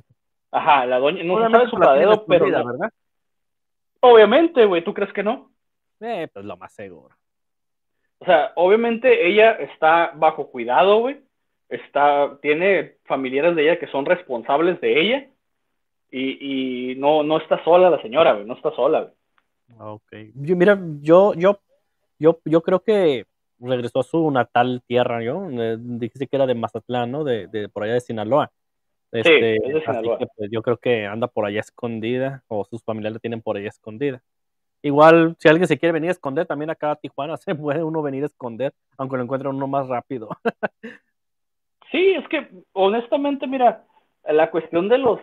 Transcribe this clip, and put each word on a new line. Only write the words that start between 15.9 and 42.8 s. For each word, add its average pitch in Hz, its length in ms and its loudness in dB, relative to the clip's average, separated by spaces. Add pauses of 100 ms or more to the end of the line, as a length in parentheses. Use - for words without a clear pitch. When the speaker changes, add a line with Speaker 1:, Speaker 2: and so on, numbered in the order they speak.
Speaker 1:
Y, 131 800 -8
y 127 40 -10
no, 147 280 0
no 156 140 -2
está 151 260 -4
sola 180 260 6
la 151 120 0
señora, 135 320 2
güey, 104 120 -8
no 120 100 -10
está - 200 -6
sola, 139 260 0
güey. - 120 -14 (640)
Speaker 2:
Ok. 107 320 -18 (240)
Yo, 147 220 -4
mira, 196 200 4 (240)
yo, 180 340 6
yo, 185 260 0 (580)
yo, 160 240 2
yo 160 180 2
creo 185 220 -2
que 165 420 0 (340)
regresó 123 400 -4
a 131 40 0
su 160 280 -2
natal 123 540 0
tierra, 120 380 -2
¿yo? 165 260 -8
Eh, 117 300 -6
dijiste 120 480 -10
que - 80 -6
era 135 120 2
de 127 80 0
Mazatlán, 120 560 -6
¿no? 147 120 -6
De, 113 240 -6
de 104 220 -10
por 104 140 -10
allá 110 100 -4
de 120 80 -2
Sinaloa. 117 500 -2 (640)
Speaker 1:
Sí, 117 60 -4
Speaker 2:
Este, 113 360 2
Speaker 1:
es 107 60 -2
de 135 180 -4
Speaker 2:
así 156 60 -10
Speaker 1:
Sinaloa. 113 340 -4
Speaker 2:
que, 123 60 -6 (100)
pues, 104 160 -10
yo 110 100 -6
creo 117 160 -2
que 113 280 -2
anda 110 220 -8
por 110 180 -4
allá 104 160 -4
escondida, 123 880 -8
o 104 160 -6
sus - 180 -16
familiares 110 320 -8
la 117 40 -16
tienen 117 220 -10
por 107 140 -6
allá 101 140 -8
escondida. 120 520 -10 (600)
Igual, 160 580 6
si - 80 4
alguien 170 200 4
se 147 120 0
quiere 170 140 0
venir 160 160 -4
a 180 40 -2
esconder, 147 340 -6
también 151 240 -8
acá 151 200 -6
a 147 60 -4
Tijuana 147 400 -10
<laughs> - 0 -
se 190 180 -8
puede 147 280 -4
uno 160 180 -4
venir 139 220 -6
a 147 40 -4
esconder, 123 460 -8 (240)
aunque 135 200 -8
lo 127 60 -4
encuentren 135 320 -4
uno 135 120 -6
más 139 200 -4
rápido. 127 400 -8 (160)
<laughs> - 280 -6 (1200)
Speaker 1:
Sí, 370 220 2
es 294 160 -6
que, 285 180 -6 (260)
honestamente, 262 760 -2